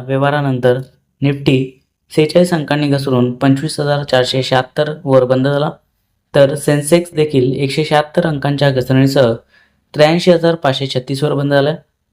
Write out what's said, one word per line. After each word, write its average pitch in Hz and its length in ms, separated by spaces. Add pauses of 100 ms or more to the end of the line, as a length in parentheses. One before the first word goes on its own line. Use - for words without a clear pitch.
व्यवहारानंतर 135 720 (440)
निफ्टी 139 360 (540)
सेहेचाळीस 175 420
अंकांनी 147 340
घसरून 131 460
पंचवीस 139 460
हजार 143 240
चारशे 131 380
शहात्तर 131 500 (120)
वर 131 200
बंद 131 240
झाला, 143 220 (640)
तर 143 220
सेन्सेक्स 147 580
देखील 139 400
एकशे 143 300
शहात्तर 151 420
अंकांच्या 143 440
घसरणीसह 131 600 (600)
त्र्याऐंशी 165 360
हजार 165 240
पाचशे 139 320
छत्तीस 135 380
वर 147 100
बंद 143 180
झाला. 143 220 (380)